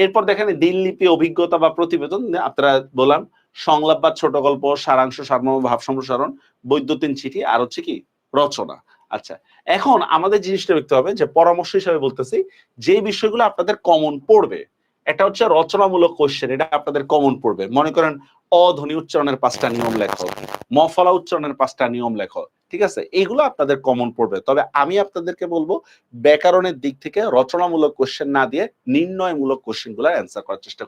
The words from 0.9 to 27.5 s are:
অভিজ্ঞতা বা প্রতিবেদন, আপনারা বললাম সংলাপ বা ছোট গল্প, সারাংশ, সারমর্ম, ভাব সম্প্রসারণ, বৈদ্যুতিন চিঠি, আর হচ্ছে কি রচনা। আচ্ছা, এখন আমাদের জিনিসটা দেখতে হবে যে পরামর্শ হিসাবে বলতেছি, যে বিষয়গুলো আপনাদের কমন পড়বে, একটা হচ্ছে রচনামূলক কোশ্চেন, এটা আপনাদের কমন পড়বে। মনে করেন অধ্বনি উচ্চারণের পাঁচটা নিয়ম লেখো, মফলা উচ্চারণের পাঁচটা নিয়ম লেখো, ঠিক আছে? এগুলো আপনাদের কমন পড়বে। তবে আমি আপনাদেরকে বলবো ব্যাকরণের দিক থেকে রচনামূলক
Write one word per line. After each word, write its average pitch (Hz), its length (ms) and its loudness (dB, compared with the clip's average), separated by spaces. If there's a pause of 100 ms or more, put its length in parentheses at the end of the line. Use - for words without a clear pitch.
অভিজ্ঞতা 170 500 2
বা 160 200 4
প্রতিবেদন, 170 420 -2 (280)
আপনারা 139 240 2 (280)
বললাম 147 220 4 (340)
সংলাপ 156 480 2
বা 160 60 4 (100)
ছোট 151 140 0 (120)
গল্প, 139 180 0 (200)
সারাংশ, 131 320 2 (120)
সারমর্ম, 131 300 0 (100)
ভাব 120 180 0
সম্প্রসারণ, 131 440 -4 (400)
বৈদ্যুতিন 147 500 0
চিঠি, 139 240 -8
আর 117 160 2
হচ্ছে 123 260 -6
কি - 80 -6 (400)
রচনা। 131 420 -2 (340)
আচ্ছা, - 240 -10 (320)
এখন 196 320 2 (180)
আমাদের 196 300 2
জিনিসটা 190 320 -2
দেখতে 139 200 -2
হবে 147 120 0 (100)
যে 151 40 2 (140)
পরামর্শ 175 320 4 (100)
হিসাবে 165 260 -2
বলতেছি, 131 300 -6 (420)
যে 131 160 2 (140)
বিষয়গুলো 220 420 0
আপনাদের - 260 0 (120)
কমন 156 260 4 (140)
পড়বে, 151 320 4 (460)
একটা 151 200 2
হচ্ছে 147 220 0
রচনামূলক 170 680 4
কোশ্চেন, 139 320 0
এটা 135 160 -2 (120)
আপনাদের 143 240 -4 (100)
কমন 143 200 4 (100)
পড়বে। 95 220 -2 (140)
মনে 151 180 2
করেন 160 180 2 (380)
অধ্বনি 170 480 4
উচ্চারণের 143 420 -2
পাঁচটা 131 340 0
নিয়ম 117 260 -4
লেখো, 98 240 -6 (500)
মফলা 165 420 4
উচ্চারণের 151 420 -6
পাঁচটা 131 240 -2 (100)
নিয়ম 120 260 -4
লেখো, 92 220 -10 (280)
ঠিক 185 180 -4
আছে? - 120 -10 (200)
এগুলো 208 200 -2 (100)
আপনাদের 139 260 0 (100)
কমন 120 300 0
পড়বে। 98 220 -2 (100)
তবে 139 140 2 (180)
আমি 156 140 -2 (100)
আপনাদেরকে 180 400 -8 (100)
বলবো 165 200 -2 (400)
ব্যাকরণের 165 680 4
দিক 139 100 -4 (100)
থেকে 160 160 -4 (160)
রচনামূলক 156 640 2